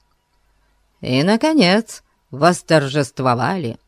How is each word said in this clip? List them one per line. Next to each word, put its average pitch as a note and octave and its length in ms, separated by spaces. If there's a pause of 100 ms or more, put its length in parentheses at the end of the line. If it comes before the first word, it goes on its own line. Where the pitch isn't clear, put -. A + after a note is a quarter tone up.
(1000)
И, B2+ 240
наконец, A3+ 800 (260)
восторжествовали. C#3 1600